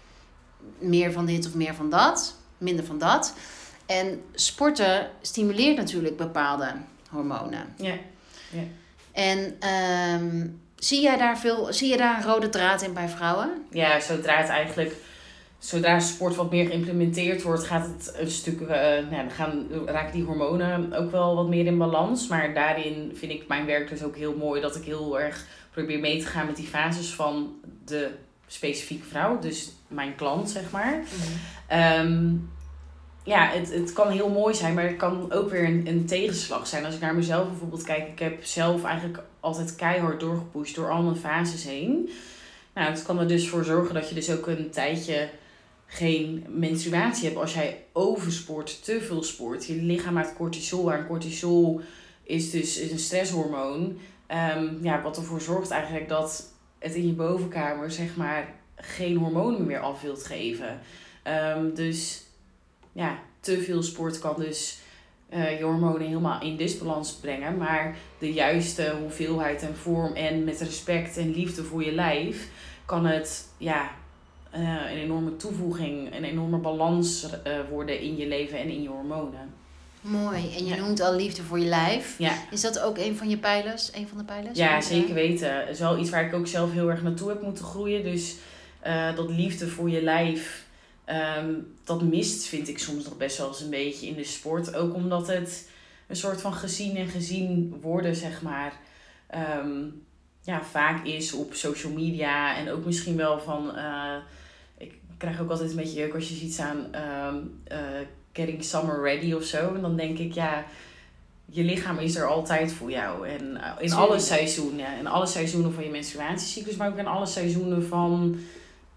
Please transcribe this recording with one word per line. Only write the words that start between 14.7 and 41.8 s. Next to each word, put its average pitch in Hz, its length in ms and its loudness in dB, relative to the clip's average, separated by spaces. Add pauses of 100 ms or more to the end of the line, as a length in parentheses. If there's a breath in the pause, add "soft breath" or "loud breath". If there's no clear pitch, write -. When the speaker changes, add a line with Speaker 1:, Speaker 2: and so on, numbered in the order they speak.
Speaker 2:
zodra 170 420 4
sport 170 340 2
wat 170 160 0
meer 175 160 6
geïmplementeerd 175 760 2
wordt, 165 220 2
gaat 165 220 0
het - 300 -8
een 160 140 -2
stuk, 165 300 -2
eh, - 80 -6
nou 147 460 4
ja, 156 80 0
dan 123 80 -6
gaan, 151 360 -2 (200)
raken 156 260 -2
die 170 120 0
hormonen 170 680 0
ook 170 180 0
wel 175 240 4
wat 170 140 4
meer 170 180 4
in 175 120 6
balans. 170 500 4
Maar 151 260 2
daarin 151 600 0
vind 151 180 -8
ik 156 160 -8
mijn 147 180 0
werk 147 220 0
dus 147 140 -8
ook 143 140 -6
heel 147 200 -4
mooi, 147 240 0
dat 147 160 -2
ik 160 80 -10
heel 151 360 -2
erg 147 260 -4 (240 loud breath)
probeer 151 300 -2
mee 156 200 2
te 160 60 -6
gaan 151 200 -2
met 147 100 -4
die 156 100 -8
fases 170 480 0
van 147 400 -2 (300)
de 147 260 -2 (360)
specifieke - 600 -6
vrouw. 208 320 0
Dus 160 320 -6 (180)
mijn 139 260 -6
klant, 160 360 -2
zeg 190 200 -6
maar. 226 280 0
Speaker 1:
Mhm. 180 340 -6 (340 loud breath)
Speaker 2:
Ehm, 165 680 6 (920)
ja, 185 240 6
het, 175 240 0
het 170 200 0
kan 208 180 6
heel 196 180 4
mooi 208 260 4
zijn, 165 200 2
maar 175 100 4
het 175 120 0
kan 180 360 0
ook 202 180 2
weer 175 140 2
een, 165 220 4
een 170 200 4
tegenslag 185 600 0
zijn. 151 180 -2
Als 160 100 -4
ik 160 60 -8
naar 160 140 0
mezelf 170 340 2
bijvoorbeeld 170 340 -6
kijk, 156 260 -2
ik - 100 -12
heb 165 260 -4
zelf 170 400 2
eigenlijk 170 380 -4 (180)
altijd 165 360 -2
keihard 170 440 2
doorgepusht 165 540 -4
door 160 160 -2
al 170 120 4
mijn 170 140 4
fases 165 480 -2
heen. 202 460 -2 (640 loud breath)